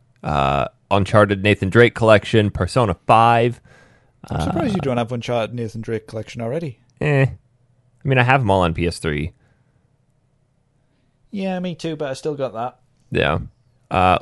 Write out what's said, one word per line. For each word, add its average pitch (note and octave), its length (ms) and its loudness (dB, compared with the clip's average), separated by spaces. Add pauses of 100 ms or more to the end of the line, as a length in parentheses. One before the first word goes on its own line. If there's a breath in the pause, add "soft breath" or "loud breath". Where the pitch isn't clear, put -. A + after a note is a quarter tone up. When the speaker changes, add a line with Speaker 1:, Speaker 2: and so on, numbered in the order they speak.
(220)
Speaker 1:
Uh, C#2 460 -2 (240)
Uncharted G2+ 500 2
Nathan G2+ 280 0
Drake A#2 260 6
Collection, G#2+ 560 4
Persona G2 440 -2 (120)
five. A#2 520 4 (680 soft breath)
Speaker 2:
I'm - 120 -4
surprised B3 320 -2
Speaker 1:
Uh, - 20 -2
Speaker 2:
you F3 60 -2
don't C3 160 -2
have A#2 140 -4
Uncharted A#2 440 -6
Nathan A2+ 260 -8
Drake A2 240 -8
Collection A2+ 360 -12
already. C3 380 -8 (200)
Speaker 1:
Eh. C#3+ 260 2
I - 800 -14
mean, C3 120 2
I A#2+ 40 4
have C3 180 2
'em G#2 100 0
all F#2+ 100 4
on E2+ 140 0
P E2+ 100 -2
S E2+ 140 -4
three. D2+ 320 -6 (2000)
Speaker 2:
Yeah, F#3+ 280 -6
me F3+ 160 -6
too, D#3+ 200 -8
but D3+ 140 -6
I C3+ 40 -6
still D3+ 220 -6
got C3+ 180 -6
that. A#2 240 -8 (320)
Speaker 1:
Yeah. D2+ 300 0 (500)
Uh, F#2 320 2